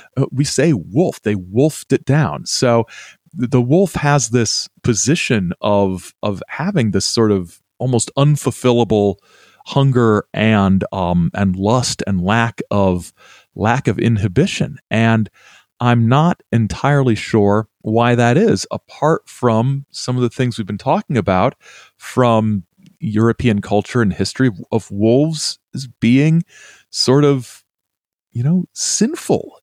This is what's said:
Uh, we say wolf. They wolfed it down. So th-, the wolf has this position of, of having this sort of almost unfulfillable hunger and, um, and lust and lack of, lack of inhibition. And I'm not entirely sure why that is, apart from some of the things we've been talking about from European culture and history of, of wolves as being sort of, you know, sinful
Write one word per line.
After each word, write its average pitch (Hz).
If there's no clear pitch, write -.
Uh, 135
we 131
say 147
wolf. 110
They 104
wolfed 104
it -
down. 127
So 117
th-, 120
the 127
wolf 165
has 143
this 117
position 110
of, 98
of 101
having 151
this 95
sort 110
of 90
almost 123
unfulfillable 120
hunger 123
and, 101
um, 87
and 98
lust 110
and 98
lack 113
of, 92
lack 113
of 107
inhibition. 113
And 113
I'm 120
not 147
entirely 123
sure 104
why 117
that 120
is, 202
apart -
from 127
some -
of 127
the 120
things 127
we've 110
been 101
talking 156
about 95
from 110
European 110
culture 104
and 101
history 113
of, 107
of 110
wolves 127
as 135
being 151
sort 139
of, 139
you 117
know, 170
sinful -